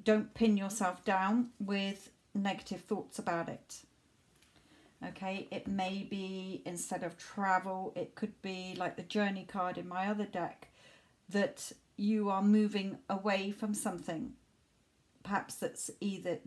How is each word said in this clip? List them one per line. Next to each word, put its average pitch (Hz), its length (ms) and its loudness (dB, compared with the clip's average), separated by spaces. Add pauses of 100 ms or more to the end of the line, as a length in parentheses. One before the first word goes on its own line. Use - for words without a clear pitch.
don't 214 320 4
pin 220 240 6
yourself 196 480 0
down 208 440 4 (100)
with 196 520 -2 (260)
negative 196 460 -2
thoughts - 360 -4
about 170 300 0
it. - 300 -12 (1300)
Okay, 190 460 -6
it - 160 -8
may 196 420 -2
be 190 560 -6
instead 175 380 -4
of 170 160 -6
travel, 190 800 0
it - 180 -6
could - 280 -6
be 185 360 -6
like 180 180 -2
the - 60 -8
journey 190 420 0
card 180 320 -2
in 175 120 -6
my 185 180 -2
other 208 180 0
deck, - 440 -4 (600)
that - 440 0 (240)
you 208 340 4
are 196 100 2
moving 208 580 6 (120)
away 196 400 2
from 208 240 -2
something. 175 600 -4 (920)
Perhaps - 320 -2
that's - 340 -6 (100)
either 180 460 -2